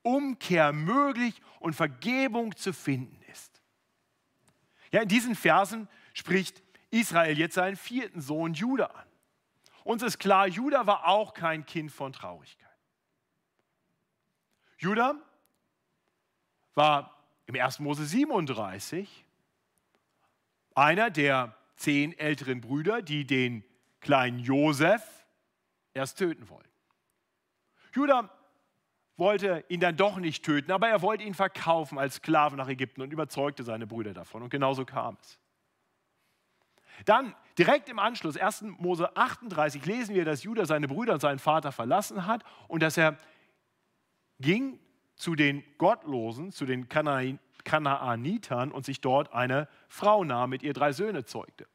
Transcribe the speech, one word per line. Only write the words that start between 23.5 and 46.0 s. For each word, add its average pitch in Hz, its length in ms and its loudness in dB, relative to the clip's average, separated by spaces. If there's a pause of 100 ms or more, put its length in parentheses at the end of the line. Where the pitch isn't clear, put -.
kleinen 127 380 2
Josef 147 840 2 (680)
erst 135 240 -6
töten 165 320 -4
wollen. - 180 -20 (1300)
Juda 254 360 2 (880)
wollte 185 500 0
ihn 175 120 -4
dann 170 180 2
doch 190 200 2
nicht 170 260 -6
töten, 147 280 0
aber 190 180 2
er 202 140 2
wollte 214 200 0
ihn 202 120 -8
verkaufen 165 640 0
als 139 160 -2
Sklaven 151 420 2
nach 131 120 -6
Ägypten 131 320 -6
und 135 100 -8
überzeugte 143 520 -4
seine 117 220 -6
Brüder 107 280 -8
davon. 87 280 -16
Und 123 80 -14
genauso 135 340 0
kam 117 380 -6
es. - 160 -20 (1700)
Dann, 226 300 4 (240)
direkt 233 300 4
im 233 100 -10
Anschluss, 196 360 -2
ersten 202 340 -2
Mose 175 460 -2
achtunddreißig, 151 720 -2
lesen 214 300 -4
wir, 175 100 2
dass 151 160 -2
Juda 214 240 -2
seine 151 220 0
Brüder 196 260 -2
und 156 60 0
seinen 143 180 0
Vater 151 340 0
verlassen 180 540 -2
hat 220 180 -4 (240)
und 165 140 -2
dass 160 160 2
er 156 200 2 (1200)
ging 233 400 0 (360)
zu 170 200 -4
den 143 280 2 (140)
Gottlosen, 147 720 -2